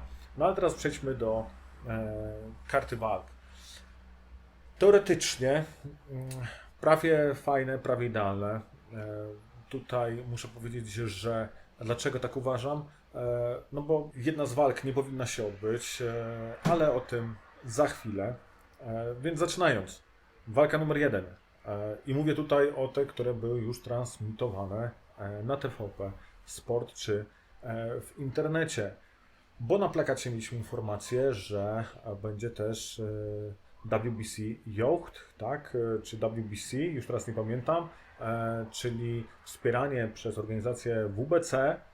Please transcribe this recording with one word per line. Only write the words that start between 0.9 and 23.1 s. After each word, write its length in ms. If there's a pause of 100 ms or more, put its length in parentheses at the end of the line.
do, 300 (420)
e, 460 (340)
karty 300
walk. 280 (1500)
Teoretycznie, 840 (480)
mm, 180 (520)
prawie 540
fajne, 440
prawie 280
idealne. 400
E, 140 (1080)
tutaj 600
muszę 180
powiedzieć, 420
że 600 (300)
dlaczego 400
tak 180
uważam? 480 (300)
E, 400 (160)
no 100
bo 340
jedna 300
z 80
walk 300
nie 100
powinna 320
się 220
odbyć, 540
e, 520 (100)
ale 300
o 60
tym 360 (280)
za 240
chwilę. 480 (440)
E, 420
więc 180
zaczynając. 640 (440)
Walka 300
numer 200
jeden. 280 (400)
E, 400
i 80
mówię 220
tutaj 400
o 120
te, 180
które 280